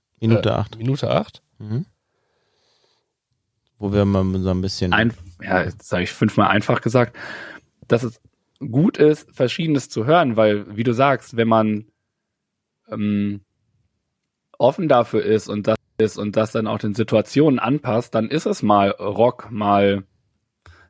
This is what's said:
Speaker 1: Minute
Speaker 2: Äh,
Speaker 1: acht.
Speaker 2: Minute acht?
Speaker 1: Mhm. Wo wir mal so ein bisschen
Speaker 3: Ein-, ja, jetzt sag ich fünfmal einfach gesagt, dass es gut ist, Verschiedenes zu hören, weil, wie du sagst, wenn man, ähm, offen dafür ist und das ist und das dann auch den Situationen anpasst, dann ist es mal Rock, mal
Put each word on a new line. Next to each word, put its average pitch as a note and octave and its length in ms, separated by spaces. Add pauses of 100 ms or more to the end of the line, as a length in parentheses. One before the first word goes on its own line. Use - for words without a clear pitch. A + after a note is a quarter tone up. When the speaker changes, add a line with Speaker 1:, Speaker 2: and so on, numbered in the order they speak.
(200)
Speaker 1:
Minute A2+ 300
Speaker 2:
Äh, - 40
Speaker 1:
acht. G#2+ 240
Speaker 2:
Minute A2+ 340
acht? - 300 (180)
Speaker 1:
Mhm. A2 260 (1900)
Wo G2+ 140
wir G2+ 140
mal G2 180 (180)
so F#2+ 80
ein F#2 120
bisschen F#2 320
Speaker 3:
Ein-, A2+ 200 (300)
ja, F#2 200
jetzt - 240
sag F#2 140
ich - 100
fünfmal G#2+ 360
einfach G2+ 340
gesagt, A#2+ 340 (720)
dass A#2+ 160
es A#2 160 (400)
gut C3 380
ist, D3+ 360
Verschiedenes C#3+ 560
zu A2 160
hören, C#3+ 320
weil, G#2 400
wie A2+ 60
du A#2+ 100
sagst, B2+ 420
wenn A2+ 140
man, A2 360 (1040)
ähm, G2+ 520 (1160)
offen C#3+ 300
dafür A#2+ 380
ist G#2+ 240
und G#2 180
das A2 80 (220)
ist A2 200
und G#2 200
das G#2+ 160
dann A2 140
auch A2 100
den G#2 180
Situationen A#2+ 640
anpasst, B2 560
dann A2+ 140
ist D#3 160
es G#3 180
mal G2+ 280
Rock, G#2+ 600
mal G2+ 520 (880)